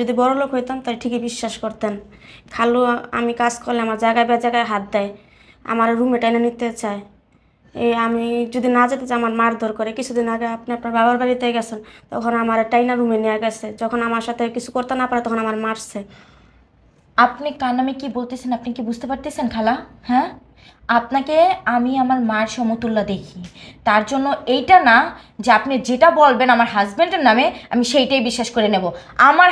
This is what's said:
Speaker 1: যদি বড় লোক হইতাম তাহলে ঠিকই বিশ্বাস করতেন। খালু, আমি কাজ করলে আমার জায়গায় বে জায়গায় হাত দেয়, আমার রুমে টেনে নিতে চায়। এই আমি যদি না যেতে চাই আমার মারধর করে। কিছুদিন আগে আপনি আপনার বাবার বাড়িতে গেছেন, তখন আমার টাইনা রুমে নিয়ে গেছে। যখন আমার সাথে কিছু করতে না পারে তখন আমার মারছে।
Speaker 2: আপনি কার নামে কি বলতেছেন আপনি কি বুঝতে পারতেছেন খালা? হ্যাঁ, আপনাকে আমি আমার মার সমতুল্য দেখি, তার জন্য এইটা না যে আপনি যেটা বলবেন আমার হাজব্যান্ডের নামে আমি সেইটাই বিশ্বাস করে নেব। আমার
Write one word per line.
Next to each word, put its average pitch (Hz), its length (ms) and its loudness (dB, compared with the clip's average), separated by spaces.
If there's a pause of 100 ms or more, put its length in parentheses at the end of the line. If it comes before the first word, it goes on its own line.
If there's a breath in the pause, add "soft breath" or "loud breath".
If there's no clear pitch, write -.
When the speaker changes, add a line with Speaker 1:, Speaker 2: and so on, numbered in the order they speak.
Speaker 1:
যদি 240 180 -2
বড় 254 200 2
লোক 277 160 -4
হইতাম 254 260 -4
তাহলে 233 200 -6
ঠিকই 240 260 -4
বিশ্বাস 233 260 -8 (100)
করতেন। 214 300 -6 (600 soft breath)
খালু, 240 260 2 (380)
আমি 240 140 -2 (100)
কাজ 240 120 0 (100)
করলে 240 220 -2
আমার 220 180 -4
জায়গায় 233 260 2
বে 240 140 4
জায়গায় 233 280 0
হাত 202 120 -2 (100)
দেয়, 202 160 -2 (600 soft breath)
আমার 226 160 2 (100)
রুমে 247 240 2
টেনে 233 240 2
নিতে 240 220 -4 (140)
চায়। 202 180 -6 (760)
এই 233 180 0 (140)
আমি 233 180 -2 (300)
যদি 247 220 0
না 247 140 6
যেতে 262 180 -4
চাই 247 140 -2
আমার 226 180 -2
মারধর 226 380 0
করে। 220 200 -4
কিছুদিন 240 360 -4
আগে 233 120 -4 (100)
আপনি 233 200 -12
আপনার 233 220 -8
বাবার 240 220 4
বাড়িতে 247 260 0 (100)
গেছেন, 226 220 -6 (340 loud breath)
তখন 233 200 -2 (100)
আমার 226 160 0 (140)
টাইনা 240 280 2
রুমে 226 240 2
নিয়ে 220 200 0
গেছে। 220 220 -6 (160)
যখন 226 160 -2 (100)
আমার 226 200 -2
সাথে 240 140 -4 (140)
কিছু 240 200 -8
করতে 254 240 -4
না 254 80 -2
পারে 254 180 -2
তখন 226 180 -2
আমার 220 200 -4
মারছে। 220 360 -8 (1160 soft breath)
Speaker 2:
আপনি 277 300 0 (120)
কার 247 180 -2
নামে 269 220 0
কি 285 60 -8 (120)
বলতেছেন 247 400 -8
আপনি 240 180 -10
কি 262 120 -8
বুঝতে 233 220 -8
পারতেছেন 269 440 -6
খালা? 226 200 0 (340)
হ্যাঁ, 254 200 2 (680 soft breath)
আপনাকে 269 380 -2 (380)
আমি 247 180 0 (100)
আমার 254 160 0 (120)
মার 214 160 0 (100)
সমতুল্য 226 420 -2 (140)
দেখি, - 280 -10 (460 loud breath)
তার 214 240 4
জন্য 277 160 -2 (280)
এইটা 285 220 6 (120)
না 233 80 8 (480 loud breath)
যে 247 140 4
আপনি 262 160 -4 (140)
যেটা 254 200 6 (120)
বলবেন 254 360 6
আমার 233 180 2
হাজব্যান্ডের 311 540 0
নামে 220 160 4 (280 loud breath)
আমি 240 200 2
সেইটাই 269 360 2
বিশ্বাস 233 280 -4
করে 214 180 4
নেব। 185 100 0 (460 loud breath)
আমার 359 220 6